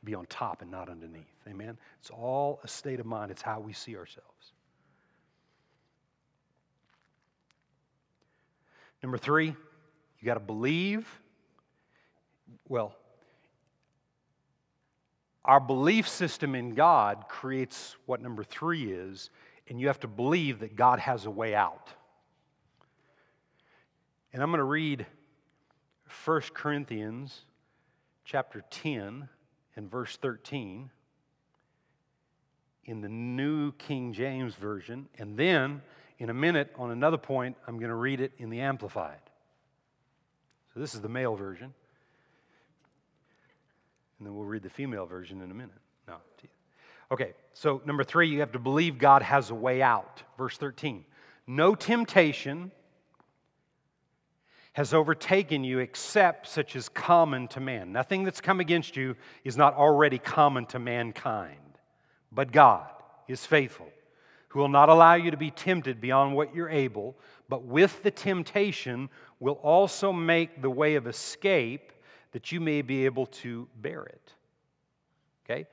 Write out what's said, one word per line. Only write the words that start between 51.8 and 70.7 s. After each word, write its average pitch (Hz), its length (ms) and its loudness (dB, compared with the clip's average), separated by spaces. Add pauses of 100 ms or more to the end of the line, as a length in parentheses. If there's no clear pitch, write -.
has 147 200 -2
overtaken 156 720 2
you 127 160 -2
except 170 720 2
such - 260 -6
as 127 140 -10
common 151 600 4
to 131 120 -12
man." 113 320 -8
Nothing 185 320 -2
that's 185 160 -4
come 185 180 2
against 170 380 0
you 131 180 -4 (300)
is 127 120 -6
not 143 180 8
already 147 440 6
common 135 480 2
to - 120 -10
mankind. 107 1000 -6 (540)
"But 127 180 -2
God 123 400 8 (380)
is 131 160 -10
faithful, 127 480 0 (560)
who - 100 -6
will 139 100 4
not 143 200 10
allow 165 260 12
you 170 160 0
to 170 60 -4
be 147 140 -4
tempted 135 500 -2
beyond 135 340 2
what 147 200 -2
you're 170 160 -6
able, 131 460 -4 (320)
but 127 140 -4
with 143 400 4
the 208 80 2
temptation 175 1000 -4 (280)
will 135 240 -2
also 190 500 4
make 170 500 0
the 131 80 0